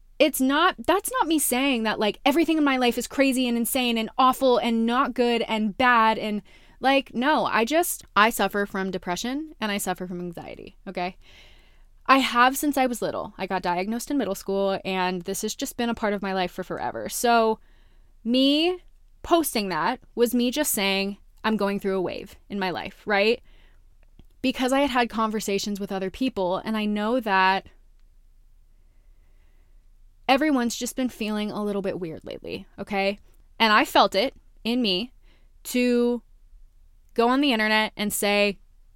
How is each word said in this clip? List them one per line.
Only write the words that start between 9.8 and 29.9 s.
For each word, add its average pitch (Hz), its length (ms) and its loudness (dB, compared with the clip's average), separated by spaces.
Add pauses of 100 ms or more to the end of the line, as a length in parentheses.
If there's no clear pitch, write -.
from 175 140 -10
anxiety, - 560 -14 (100)
okay? 185 300 -8 (880)
I 262 140 6
have 240 360 2
since 294 220 -2
I 262 80 4
was 240 160 -4
little. 147 360 -6
I 196 80 -6
got 190 160 -4
diagnosed 185 480 -4
in 294 80 -2
middle 196 180 -2
school, 196 500 -2
and 185 380 -2
this 196 180 -8
has 214 120 -6
just - 220 -8
been 233 140 -2
a 233 60 -4
part 208 180 -2
of 202 80 -4
my 196 120 -4
life 185 180 -2
for 185 120 -8
forever. 120 460 -8
So 226 500 2 (640)
me 285 540 2 (440)
posting 262 460 0
that 175 320 -2 (140)
was 233 200 2
me 247 160 0
just 285 220 -2
saying, 196 440 -2 (260)
"I'm 220 120 0
going 196 240 -2
through 190 160 -2
a 190 60 -2
wave - 340 -8 (140)
in 202 100 -8
my 180 120 -2
life," 123 340 -10
right? 208 360 2 (1000)
Because 254 320 0
I 269 80 2
had 285 80 2
had 247 200 0
conversations 208 720 -4
with 202 120 -8
other 190 180 -4
people, 185 480 -2
and 220 180 -4
I 214 100 -2
know 208 360 -2
that 190 460 2 (2500)